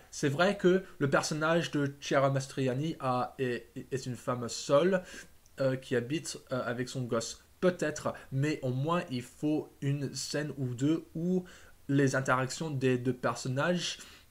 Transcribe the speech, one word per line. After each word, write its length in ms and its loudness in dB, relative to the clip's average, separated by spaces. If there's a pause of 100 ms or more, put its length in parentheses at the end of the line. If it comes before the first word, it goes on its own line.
(120)
c'est 160 0
vrai 280 2
que 280 4 (140)
le 120 2
personnage 600 2
de 280 0
Chiara 300 4
Mastroianni 720 -2
a, 400 -2
est, 320 -2 (180)
est 160 -4
une 100 -4
femme 320 -4
seule, 540 4 (580)
euh, 140 2
qui 220 -2
habite, 420 -2 (140)
euh, 120 -2
avec 240 -4
son 140 -4
gosse. 420 -4 (160)
Peut-être, 540 0 (160)
mais 320 0
au 80 0
moins 400 0
il 120 -4
faut 580 -4
une 340 -2
scène 420 -4
ou 160 -4
deux 320 0 (120)
où 280 0 (440)
les 260 4
interactions 560 0
des 260 2
deux 160 0
personnages 840 -2 (320)